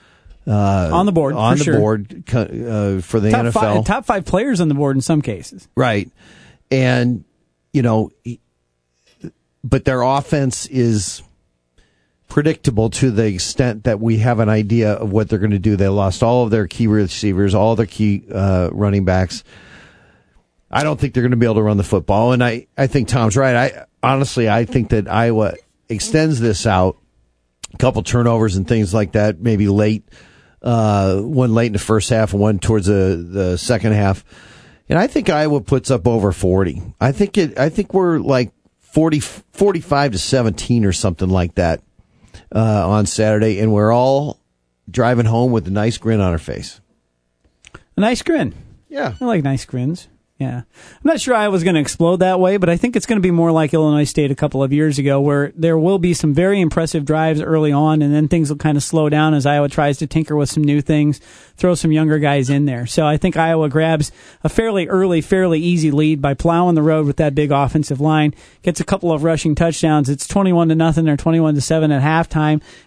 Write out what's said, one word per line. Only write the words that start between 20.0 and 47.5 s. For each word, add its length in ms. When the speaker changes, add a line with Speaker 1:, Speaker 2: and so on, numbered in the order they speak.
Speaker 1:
I 140
don't 160
think 120
they're 100
gonna 140
be 100
able 100
to 60
run 140
the 80
football, 480
and 120
I, 220
I 100
think 220
Tom's 280
right. 200
I 280
honestly, 460
I 160
think 260
that 180
Iowa 460
extends 500
this 280
out, 300
a 40
couple 240
turnovers 540
and 120
things 260
like 180
that, 280
maybe 280
late, 380
uh, 580
one 340
late 140
in 40
the 60
first 320
half 220
and 80
one 180
towards 280
the, 420
the 280
second 360
half. 320
And 100
I 80
think 240
Iowa 320
puts 280
up 160
over 240
forty. 520
I 120
think 260
it, 200
I 120
think 240
we're, 240
like, 340
forty, 400
forty-five 920
to 60
seventeen 640
or 80
something 360
like 260
that, 260
uh, 340
on 180
Saturday, 540
and 120
we're 200
all 480
driving 360
home 260
with 160
a 20
nice 280
grin 220
on 120
our 60
face. 420